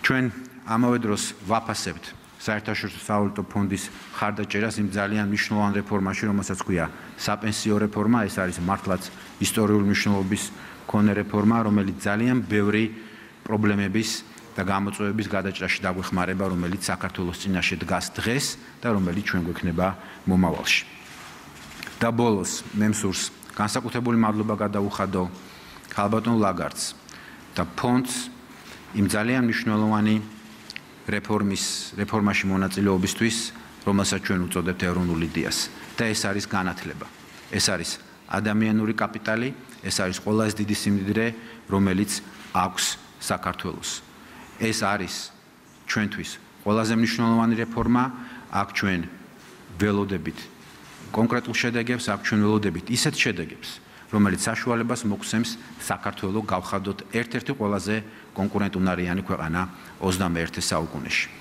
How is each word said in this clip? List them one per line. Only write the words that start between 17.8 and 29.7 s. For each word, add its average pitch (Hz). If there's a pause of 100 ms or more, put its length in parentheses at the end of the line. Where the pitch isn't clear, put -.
დგას 87 (100)
დღეს 120 (360)
და 120
რომელიც 95
ჩვენ 92
გვექნება 87 (440)
მომავალში. 90 (1160)
და 117
ბოლოს, 113 (160)
მე 107
მსურს 98 (360)
განსაკუთრებული 117
მადლობა 107
გადაუხადო 101 (680)
ქალბატონ 110
ლაგარდს 90 (640)
და 87
ფონდს 127 (640)
იმ 101
ძალიან 117
მნიშვნელოვანი 107 (920)